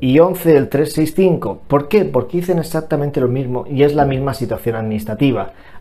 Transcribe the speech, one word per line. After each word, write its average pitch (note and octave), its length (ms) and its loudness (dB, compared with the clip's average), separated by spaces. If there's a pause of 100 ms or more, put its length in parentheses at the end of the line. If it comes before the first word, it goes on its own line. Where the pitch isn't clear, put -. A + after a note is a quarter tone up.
y C3 180 4
once E3+ 340 4
del C#3 160 4
tres D3 240 -2
seis D#3 220 0
cinco. F3 520 0
¿Por C#3+ 200 0
qué? G#3 160 4
Porque B2+ 340 -2
dicen F3 220 0
exactamente D3+ 600 -2
lo B2+ 60 2
mismo B2 420 -4
y C#3+ 140 2
es D3 120 4
la D3 100 4
misma C3+ 280 -2
situación A2+ 420 -4
administrativa. A2 760 -2 (300)